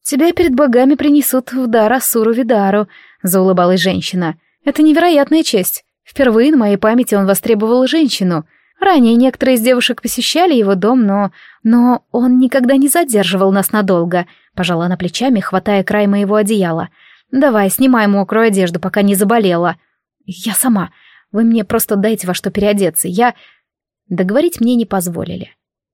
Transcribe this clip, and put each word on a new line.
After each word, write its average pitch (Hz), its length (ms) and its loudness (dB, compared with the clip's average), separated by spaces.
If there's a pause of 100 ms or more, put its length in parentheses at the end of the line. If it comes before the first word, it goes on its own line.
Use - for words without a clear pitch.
"Тебя 320 320 0
перед 339 200 0
богами 262 420 2
принесут 277 580 0
в 254 140 -4
дар 220 260 2
Асуру 233 400 0
Видару", 214 560 0 (320)
заулыбалась 185 580 2
женщина. 180 560 -4 (300)
"Это 285 160 -2
невероятная 311 640 2
честь. - 420 -4 (180)
Впервые 247 480 2
на 311 60 4
моей 208 200 2
памяти 233 380 0
он 196 100 2
востребовал 220 640 0
женщину. 202 580 -2 (340)
Ранее 269 360 4
некоторые 254 400 2
из 233 60 0
девушек 240 400 0
посещали 320 520 -2
его 202 220 2
дом, 220 300 0
но... 196 260 -2 (320)
Но 240 480 2
он 247 280 2
никогда 262 360 2
не 277 140 2
задерживал 196 640 0
нас 196 200 -2
надолго", 180 560 -2 (280)
пожала 170 300 -4
она 180 120 -4
плечами, 226 420 -2
хватая 190 440 -2
край 208 240 -2
моего 202 280 0
одеяла. 190 540 -2 (420)
"Давай, 240 380 2
снимай 240 380 2
мокрую 202 400 0
одежду, 185 320 -2
пока 190 220 -4
не 202 140 2
заболела". 185 600 0 (480)
"Я 185 280 -10
сама. 208 380 -2 (400)
Вы 214 120 -2
мне 226 200 2
просто 220 320 -4
дайте 208 320 -2
во 185 60 -2
что - 180 -8
переодеться. 202 560 -2
Я..." 233 260 0 (760)
Договорить 202 500 -2
мне 240 160 0
не 233 100 0
позволили. 175 680 -8 (380)